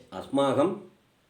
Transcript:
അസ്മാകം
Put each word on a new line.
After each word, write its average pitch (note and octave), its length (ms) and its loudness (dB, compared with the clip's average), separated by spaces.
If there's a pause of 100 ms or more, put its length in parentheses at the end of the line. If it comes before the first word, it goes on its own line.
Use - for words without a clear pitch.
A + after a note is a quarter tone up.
(200)
അസ്മാകം C#3 500 0 (600)